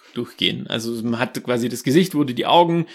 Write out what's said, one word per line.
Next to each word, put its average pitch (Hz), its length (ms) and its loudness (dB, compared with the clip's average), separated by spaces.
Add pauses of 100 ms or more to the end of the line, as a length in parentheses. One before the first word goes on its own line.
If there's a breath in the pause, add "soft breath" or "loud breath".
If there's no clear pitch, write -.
(140)
durchgehen. 120 540 -4
Also 113 240 -4 (120)
man 117 160 -2
hatte 120 220 -4
quasi 123 260 -2
das 123 160 -8
Gesicht, 165 320 4
wurde 139 180 0
die 123 120 -4
Augen 170 480 4